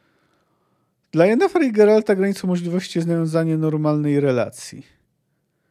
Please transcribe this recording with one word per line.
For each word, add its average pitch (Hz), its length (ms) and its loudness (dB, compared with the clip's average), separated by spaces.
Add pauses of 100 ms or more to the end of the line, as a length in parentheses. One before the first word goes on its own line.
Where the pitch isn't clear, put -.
(1120)
Dla 160 140 4
Yennefer 330 360 2
i 254 100 0
Geralta 214 420 4
granicą 190 340 -4
możliwości 175 500 -4
jest 170 100 -2
nawiązanie 165 480 -2
normalnej 151 640 0
relacji. 127 680 -4 (840)